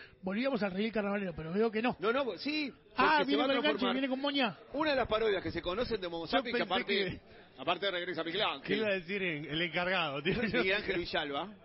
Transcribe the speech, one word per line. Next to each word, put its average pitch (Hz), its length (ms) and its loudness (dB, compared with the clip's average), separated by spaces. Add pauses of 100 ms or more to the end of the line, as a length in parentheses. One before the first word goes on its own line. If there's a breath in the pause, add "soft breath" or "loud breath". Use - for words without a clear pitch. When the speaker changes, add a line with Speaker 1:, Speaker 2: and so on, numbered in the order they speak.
(220 loud breath)
Speaker 1:
volvíamos 208 400 0
al 202 100 0
rey 208 180 0
carnavalero, 202 460 -2
pero 160 160 -6
veo 220 180 4
que 214 120 -2
no. 240 160 2
Speaker 2:
No, 208 140 2
no, 247 260 0
sí, 294 340 -2 (240)
Speaker 1:
Ah, 294 220 6
Speaker 2:
porque 277 60 4
se - 20 -2
Speaker 1:
viene 277 100 2
Speaker 2:
va 285 80 2
a - 40 2
Speaker 1:
con 277 80 4
el 269 60 0
gancho, - 0 -
Speaker 2:
transformar. 269 320 2
Speaker 1:
viene 269 140 0
con 262 120 -2
moña. 277 380 0 (140)
Speaker 2:
Una 311 180 2
de 277 60 4
las 240 120 2
parodias 214 340 2
que 165 80 -4
se 156 100 -4
conocen 202 400 -2
de 180 80 -4
Momo 170 160 -6
Speaker 3:
Yo 151 60 -8
Speaker 2:
Sapiens, 240 260 0
que 240 80 2
Speaker 3:
pensé 185 80 -2
Speaker 2:
aparte, 214 220 0
Speaker 3:
que - 680 -6
Speaker 2:
aparte 165 260 0
de 196 60 0
Regresa 175 320 -4
Miguel 170 180 -2
Ángel. 156 200 -2
Speaker 3:
¿Qué 196 140 0
iba 214 120 0
a 202 40 2
decir 190 300 -2
en, 156 220 -2
el 151 160 -4
encargado, 170 640 0
tío? 196 200 2
Speaker 2:
Miguel 202 340 2
Ángel 196 220 -2
Villalba. 160 480 -4 (180)